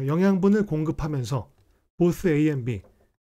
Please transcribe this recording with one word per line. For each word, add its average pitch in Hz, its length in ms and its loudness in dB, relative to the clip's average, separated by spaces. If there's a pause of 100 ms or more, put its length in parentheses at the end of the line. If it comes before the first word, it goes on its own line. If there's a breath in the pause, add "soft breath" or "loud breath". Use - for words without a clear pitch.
영양분을 196 600 2
공급하면서 151 840 -4 (460)
both 175 320 0
A 151 180 2
and 139 160 -2
B, 113 180 -6 (480)